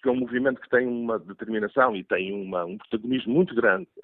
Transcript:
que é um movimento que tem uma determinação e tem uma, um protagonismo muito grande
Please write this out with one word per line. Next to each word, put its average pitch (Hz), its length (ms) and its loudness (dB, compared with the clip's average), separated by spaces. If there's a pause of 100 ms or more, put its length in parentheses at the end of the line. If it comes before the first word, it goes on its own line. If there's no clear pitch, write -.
que 135 60 0
é 127 40 2
um 127 40 2
movimento 127 440 0
que - 80 -20
tem 127 180 2
uma 117 320 -2
determinação 107 760 0
e 95 80 -6
tem 95 300 -2
uma, 95 320 -4
um 92 140 -10
protagonismo 117 540 -4
muito 170 220 2
grande 98 340 2 (160)